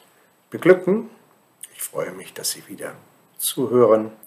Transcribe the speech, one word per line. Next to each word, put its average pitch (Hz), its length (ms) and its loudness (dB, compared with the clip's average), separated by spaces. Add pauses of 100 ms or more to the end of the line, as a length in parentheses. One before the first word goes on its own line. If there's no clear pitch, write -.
(500)
beglücken. 185 600 0 (680)
Ich - 80 -14
freue - 280 -8
mich, 95 220 -16
dass - 180 -8
Sie - 160 -14
wieder 85 280 -14 (420)
zuhören 110 760 4 (160)